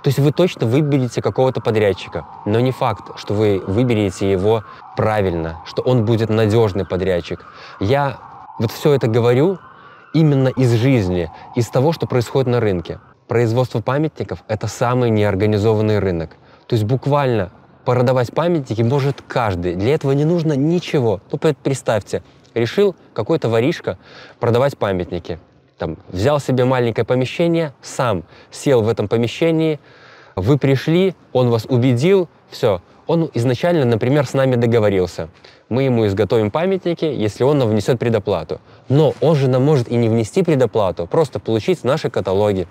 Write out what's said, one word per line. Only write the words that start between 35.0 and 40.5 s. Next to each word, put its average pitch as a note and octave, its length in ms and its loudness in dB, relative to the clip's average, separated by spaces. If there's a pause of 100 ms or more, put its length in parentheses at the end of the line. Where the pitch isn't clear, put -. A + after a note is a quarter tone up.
Мы B2+ 140 0
ему A#2+ 220 2
изготовим G#2 460 0
памятники, F3 540 -2
если G#2+ 380 -2
он C#3+ 160 2
нам A#2 100 2
внесёт A2 300 0
предоплату. G2+ 600 -2 (300)
Но C3+ 320 4
он D#3+ 140 2
же C3+ 120 2
нам B2+ 160 2
может C#3 240 2
и A#2+ 80 -4
не A#2 140 2
внести A2+ 340 0
предоплату, A2+ 640 0